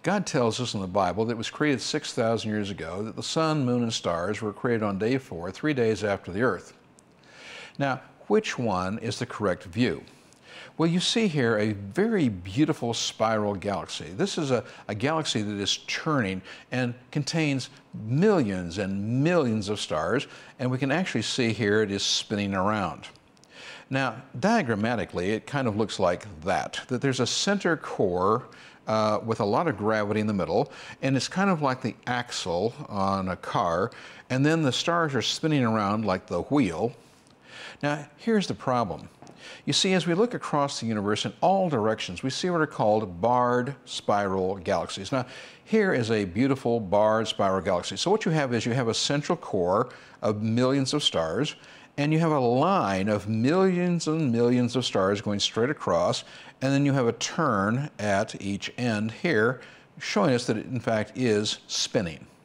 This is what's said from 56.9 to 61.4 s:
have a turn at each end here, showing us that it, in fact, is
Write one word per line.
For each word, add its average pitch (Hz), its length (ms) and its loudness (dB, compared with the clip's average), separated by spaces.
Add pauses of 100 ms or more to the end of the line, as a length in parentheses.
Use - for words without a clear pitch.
have 131 140 4
a 113 60 2
turn 123 760 0 (100)
at 104 420 0
each 98 360 -4
end 110 340 -2
here, 120 500 2 (380)
showing 175 340 2
us 117 140 0
that 110 100 0
it, - 80 -6
in 123 140 -4
fact, 110 360 -2
is 107 520 2